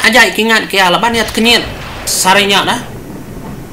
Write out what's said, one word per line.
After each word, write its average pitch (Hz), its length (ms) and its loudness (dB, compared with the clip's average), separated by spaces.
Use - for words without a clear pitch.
aja 233 160 6
ikingat 208 480 0
kia 190 160 2
leban 226 320 2
ya 214 80 0
kenyit 226 400 2
sarinya 196 560 2
dah. 202 180 -2